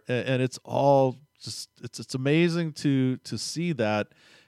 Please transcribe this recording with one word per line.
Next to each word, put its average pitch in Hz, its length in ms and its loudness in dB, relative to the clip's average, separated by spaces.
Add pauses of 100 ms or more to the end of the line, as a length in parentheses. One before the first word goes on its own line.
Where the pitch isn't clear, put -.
A-, 123 220 -2
and 127 120 2
it's 127 220 -2
all 135 540 2 (240)
just, - 280 -12 (140)
it's, - 160 -14
it's - 160 -10
amazing 160 580 2
to, 131 440 2
to - 200 -10
see 170 360 -4
that 107 360 0 (380)